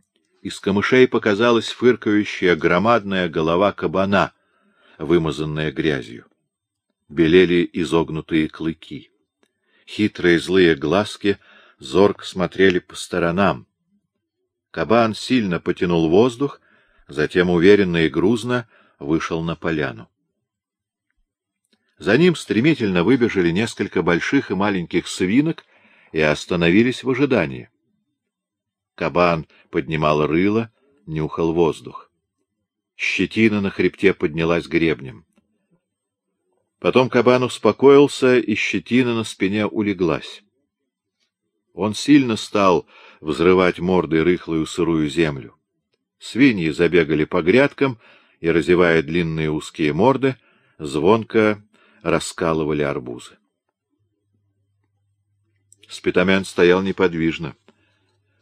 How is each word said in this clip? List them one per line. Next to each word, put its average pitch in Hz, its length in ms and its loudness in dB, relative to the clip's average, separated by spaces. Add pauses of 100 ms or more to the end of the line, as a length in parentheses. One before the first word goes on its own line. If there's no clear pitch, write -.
(420)
Из - 160 -12
камышей 101 480 4
показалась 113 640 0
фыркающая 104 880 0
громадная 92 720 0
голова 82 440 0
кабана, 92 600 -2 (640)
вымазанная 78 720 -2
грязью. 67 540 -4 (800)
Белели 85 640 4
изогнутые 78 760 -2
клыки. - 640 -12 (760)
Хитрые 87 520 0
злые 82 380 2
глазки 98 600 -2 (400)
зорко 92 460 0
смотрели 92 540 0
по - 160 -10
сторонам. 85 720 -2 (1040)
Кабан 113 440 0
сильно 101 460 -2
потянул 85 480 0
воздух, 120 520 0 (480)
затем 76 420 -2
уверенно 87 560 4
и - 20 -2
грузно 110 600 -2 (300)
вышел 80 440 -4
на 82 140 -6
поляну. 71 520 -6 (1900)
За 104 180 2
ним 170 180 4
стремительно 104 720 0
выбежали 104 460 2
несколько 98 520 -4
больших 87 480 0
и 104 40 -4
маленьких 92 520 -2
свинок 131 600 -2 (460)
и 78 80 -2
остановились 87 840 0
в 127 60 -2
ожидании. 107 580 -2 (1300)
Кабан 85 520 0 (240)
поднимал 78 560 0
рыло, 104 460 0 (340)
нюхал 80 460 -4
воздух. - 580 -2 (840)
Щетина 104 640 -2
на 98 100 -2
хребте 92 440 0
поднялась 82 520 -2
гребнем. 78 600 -4 (1500)
Потом 117 320 2
кабан 123 320 2
успокоился, 127 960 4
и - 160 -2
щетина 117 600 -2
на 113 100 -4
спине 101 420 -4
улеглась. 90 760 -4 (1300)
Он 101 200 -4
сильно 131 420 0
стал 95 500 0 (340)
взрывать 87 580 2
мордой 85 440 0
рыхлую 80 440 -2
сырую 80 440 -2
землю. 71 440 -4 (640)
Свиньи 107 520 0
забегали 78 540 0
по 85 180 -2
грядкам 127 560 0 (420)
и, 82 100 -2
разевая 82 520 2
длинные 80 480 -4
узкие 76 420 -4
морды, 127 440 0 (420)
звонко 104 840 0 (400)
раскалывали 80 800 -2
арбузы. 64 560 -8 (2500)
Спитамен 95 560 0
стоял 90 380 2
неподвижно. 82 720 -4 (840)